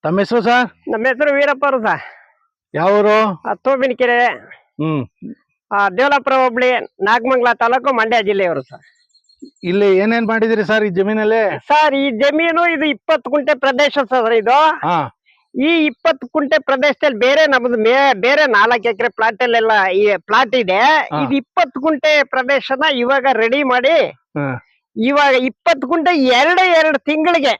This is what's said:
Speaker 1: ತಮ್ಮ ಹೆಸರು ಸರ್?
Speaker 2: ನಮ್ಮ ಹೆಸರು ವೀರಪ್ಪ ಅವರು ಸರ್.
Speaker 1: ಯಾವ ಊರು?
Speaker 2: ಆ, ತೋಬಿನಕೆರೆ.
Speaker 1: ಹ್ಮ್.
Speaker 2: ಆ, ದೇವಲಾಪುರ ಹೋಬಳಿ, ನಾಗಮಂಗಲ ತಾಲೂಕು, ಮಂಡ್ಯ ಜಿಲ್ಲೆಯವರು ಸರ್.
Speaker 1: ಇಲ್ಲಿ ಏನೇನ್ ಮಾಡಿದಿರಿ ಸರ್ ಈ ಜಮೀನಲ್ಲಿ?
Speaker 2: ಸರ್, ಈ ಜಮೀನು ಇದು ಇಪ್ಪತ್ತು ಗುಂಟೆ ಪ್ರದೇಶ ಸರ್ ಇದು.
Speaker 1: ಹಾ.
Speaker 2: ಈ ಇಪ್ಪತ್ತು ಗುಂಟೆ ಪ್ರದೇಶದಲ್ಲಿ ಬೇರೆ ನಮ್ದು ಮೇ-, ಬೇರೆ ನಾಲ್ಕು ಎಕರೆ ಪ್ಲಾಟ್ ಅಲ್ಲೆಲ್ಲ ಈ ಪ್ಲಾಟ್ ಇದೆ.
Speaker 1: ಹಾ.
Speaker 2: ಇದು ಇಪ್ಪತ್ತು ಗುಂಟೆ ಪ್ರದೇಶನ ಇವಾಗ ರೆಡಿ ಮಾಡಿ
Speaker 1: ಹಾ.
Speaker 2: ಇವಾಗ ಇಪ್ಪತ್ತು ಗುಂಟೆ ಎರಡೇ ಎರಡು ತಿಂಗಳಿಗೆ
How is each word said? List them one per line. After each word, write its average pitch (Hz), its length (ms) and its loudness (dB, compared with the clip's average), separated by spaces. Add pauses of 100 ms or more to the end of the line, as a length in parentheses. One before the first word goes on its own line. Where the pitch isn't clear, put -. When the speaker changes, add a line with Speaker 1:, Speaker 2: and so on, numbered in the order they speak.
Speaker 1:
ತಮ್ಮ 165 160 -2
ಹೆಸರು 226 220 0
ಸರ್? 240 280 0 (200)
Speaker 2:
ನಮ್ಮ 233 180 -4
ಹೆಸರು 277 280 0
ವೀರಪ್ಪ 285 300 -2
ಅವರು 269 180 -2
ಸರ್. 180 180 -2 (760)
Speaker 1:
ಯಾವ 185 240 0
ಊರು? 214 500 0
Speaker 2:
ಆ, 202 60 -4
ತೋಬಿನಕೆರೆ. 247 720 0 (560)
Speaker 1:
ಹ್ಮ್. 151 240 -4 (680)
Speaker 2:
ಆ, 202 160 0
ದೇವಲಾಪುರ 262 440 0
ಹೋಬಳಿ, 254 380 0 (300)
ನಾಗಮಂಗಲ 240 520 0
ತಾಲೂಕು, 254 420 0
ಮಂಡ್ಯ 226 280 0
ಜಿಲ್ಲೆಯವರು 190 400 -2
ಸರ್. - 180 -20 (840)
Speaker 1:
ಇಲ್ಲಿ 190 340 2
ಏನೇನ್ 226 280 0
ಮಾಡಿದಿರಿ 220 380 0
ಸರ್ 214 200 0
ಈ 208 40 -2
ಜಮೀನಲ್ಲಿ? 214 720 0
Speaker 2:
ಸರ್, 302 360 2
ಈ 277 160 0
ಜಮೀನು 311 560 0
ಇದು 320 180 -2
ಇಪ್ಪತ್ತು 285 460 -4
ಗುಂಟೆ 285 240 0
ಪ್ರದೇಶ 269 440 -2 (120)
ಸರ್ 233 220 0
ಇದು. 262 540 2
Speaker 1:
ಹಾ. 156 320 -4 (440)
Speaker 2:
ಈ 320 240 0
ಇಪ್ಪತ್ತು 269 400 -4
ಗುಂಟೆ 302 320 -2
ಪ್ರದೇಶದಲ್ಲಿ 277 600 -2
ಬೇರೆ 277 280 2
ನಮ್ದು 247 320 0
ಮೇ-, 254 360 2
ಬೇರೆ 269 320 0
ನಾಲ್ಕು 226 420 0
ಎಕರೆ 233 200 -2
ಪ್ಲಾಟ್ 220 340 -2
ಅಲ್ಲೆಲ್ಲ 220 440 2
ಈ 196 300 0
ಪ್ಲಾಟ್ 214 380 0
ಇದೆ. 202 260 0
Speaker 1:
ಹಾ. 269 440 2
Speaker 2:
ಇದು 254 100 -4
ಇಪ್ಪತ್ತು 269 460 -2
ಗುಂಟೆ 302 440 0
ಪ್ರದೇಶನ 262 680 -2
ಇವಾಗ 254 400 0
ರೆಡಿ 233 300 0
ಮಾಡಿ 254 460 2
Speaker 1:
ಹಾ. 135 540 -8 (360)
Speaker 2:
ಇವಾಗ 277 360 2
ಇಪ್ಪತ್ತು 262 520 -2
ಗುಂಟೆ 330 300 0
ಎರಡೇ 294 540 2
ಎರಡು 311 280 2
ತಿಂಗಳಿಗೆ 311 600 0